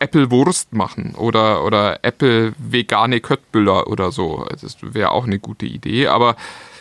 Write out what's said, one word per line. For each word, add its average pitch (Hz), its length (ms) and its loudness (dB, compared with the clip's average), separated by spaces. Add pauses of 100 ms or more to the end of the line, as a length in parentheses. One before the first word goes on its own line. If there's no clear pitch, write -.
Apple 139 320 2
Wurst 143 400 2
machen 104 420 -4
oder, 110 500 2
oder 104 380 0
Apple 113 560 2
vegane 117 600 0
Köttbüller 101 680 0
oder 92 240 -2
so. 80 340 -6 (160)
Das - 200 -16
wäre 104 320 -2
auch 123 120 0
eine 101 140 -2
gute - 280 -10
Idee, 123 420 -2
aber, 117 280 2 (440)